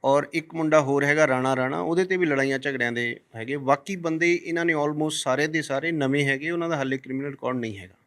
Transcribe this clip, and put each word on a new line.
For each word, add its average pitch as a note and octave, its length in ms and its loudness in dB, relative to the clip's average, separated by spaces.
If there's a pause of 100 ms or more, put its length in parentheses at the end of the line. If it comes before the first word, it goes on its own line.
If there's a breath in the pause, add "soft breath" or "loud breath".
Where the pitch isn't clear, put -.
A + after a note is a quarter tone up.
ਔਰ C#3 280 4
ਇੱਕ D#3+ 220 -6
ਮੁੰਡਾ D#3 260 4
ਹੋਰ C#3 240 2
ਹੈਗਾ D3+ 220 6
ਰਾਣਾ C3 300 2
ਰਾਣਾ, C3 240 0
ਉਹਦੇ F3 240 2
ਤੇ F#3 120 -2
ਵੀ F3+ 100 2
ਲੜਾਈਆਂ C3+ 320 2
ਝਗੜਿਆਂ B2+ 340 -2
ਦੇ A#2+ 280 -4 (160)
ਹੈਗੇ। A2+ 200 -6
ਬਾਕੀ C#3 400 0
ਬੰਦੇ E3+ 480 0
ਇਹਨਾਂ E3+ 200 -4
ਨੇ E3 100 0
almost D3+ 360 0
ਸਾਰੇ C#3+ 360 0
ਦੇ D#3 160 -2
ਸਾਰੇ C#3+ 300 -2
ਨਵੇਂ C#3+ 320 2
ਹੈਗੇ, C#3 260 -2
ਉਹਨਾਂ E3+ 180 -4
ਦਾ E3 80 -2
ਹਾਲੇ C3+ 220 -2
ਕ੍ਰਿਮੀਨਲ C3 320 -8
ਰਿਕਾਰਡ B2+ 260 -4
ਨਹੀਂ A2+ 220 -6
ਹੈਗਾ। F#2 160 -16 (120)